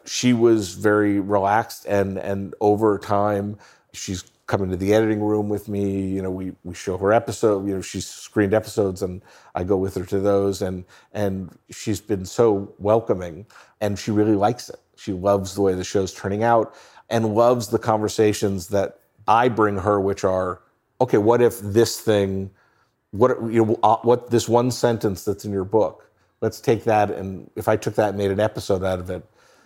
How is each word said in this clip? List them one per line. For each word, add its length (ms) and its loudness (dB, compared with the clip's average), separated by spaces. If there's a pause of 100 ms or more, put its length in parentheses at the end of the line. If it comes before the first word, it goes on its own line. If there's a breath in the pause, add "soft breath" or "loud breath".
she 260 0
was 440 2
very 440 2
relaxed, 680 0
and, 320 -2
and 420 -6
over 380 2
time, 580 -2 (360 soft breath)
she's 300 -8 (220)
come 160 0
into 160 -2
the 160 2
editing 280 2
room 280 0
with 180 -4
me. 380 -2
You 160 -4
know, 80 -4
we, 240 -6 (100)
we 120 -12
show 220 -6
her 140 2
episode, 560 2
you 60 -2
know, 80 -4
she's 260 -8
screened 460 -2
episodes, 480 0
and 220 -8 (320 loud breath)
I 80 -2
go 120 2
with 200 0
her 100 -6
to 140 -2
those, 420 2
and, 240 -4 (280 soft breath)
and 360 -4 (220)
she's 280 -4
been 260 -4
so 520 2
welcoming, 680 -2 (340 loud breath)
and 160 -2
she 140 -6
really 240 4
likes 340 0
it. 100 -18 (180)
She 160 -8
loves 420 0
the 60 0
way 120 4
the 100 -4
show's 300 -2
turning 300 -4
out 320 2 (340 loud breath)
and 240 0
loves 360 2
the 100 0
conversations 880 0
that 320 -2 (280)
I 220 4
bring 280 2
her, 220 2
which 240 -2
are, 380 -2 (400)
"Okay, 160 2
what 240 4
if 180 2
this 400 0
thing, 520 0 (600)
what, 200 4 (200)
you 140 4
know, 160 0
uh, 220 6
what, 260 2
this 180 2
one 220 4
sentence 560 0
that's 180 -4
in 80 -8
your 140 -2
book, 420 0 (340)
let's 200 -4
take 220 0
that, 260 2
and 460 -10
if 120 -8
I 100 4
took 180 -6
that 140 2
and 80 -6
made 120 0
an 100 0
episode 440 -2
out 160 -2
of 100 -10
it, 160 -10 (400 soft breath)